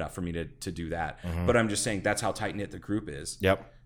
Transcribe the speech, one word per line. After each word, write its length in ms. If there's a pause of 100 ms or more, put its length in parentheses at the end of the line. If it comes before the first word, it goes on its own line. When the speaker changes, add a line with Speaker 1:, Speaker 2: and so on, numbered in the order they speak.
Speaker 1:
enough 120
for 100
me 100
to, 140
to 260
do 160
that. 340
Speaker 2:
Mm-hmm. 240
Speaker 1:
But 100
I'm 120
just 160
saying 180
that's 180
how 120
tight-knit 400
the 80
group 280
is. 320
Speaker 2:
Yep. 280 (180)